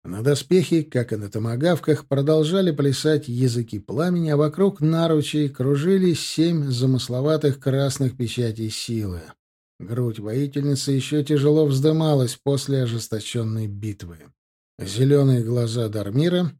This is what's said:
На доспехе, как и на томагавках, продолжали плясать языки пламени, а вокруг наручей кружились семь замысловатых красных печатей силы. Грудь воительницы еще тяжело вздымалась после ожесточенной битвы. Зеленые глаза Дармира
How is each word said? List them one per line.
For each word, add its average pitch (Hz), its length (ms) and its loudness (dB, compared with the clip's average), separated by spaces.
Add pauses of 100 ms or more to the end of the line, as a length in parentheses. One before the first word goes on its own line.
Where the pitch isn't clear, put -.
На 92 200 -8
доспехе, 156 600 2
как 127 300 -2
и 110 40 -2
на 104 120 -8
томагавках, 127 760 0
продолжали 156 640 2
плясать 143 580 0
языки 120 500 -2
пламени, 165 520 -2
а 147 80 2
вокруг 180 420 0
наручей 156 680 2
кружились 151 680 2
семь 156 500 0
замысловатых 131 920 0
красных 135 560 -2
печатей 113 540 -4
силы. 104 500 -6 (580)
Грудь 113 400 -4
воительницы 139 760 -2
еще 139 300 0
тяжело 151 440 4
вздымалась 147 720 2
после 139 460 -2
ожесточенной 110 840 -4
битвы. 101 520 -10 (600)
Зеленые 131 640 2
глаза 117 460 -2
Дармира 139 680 0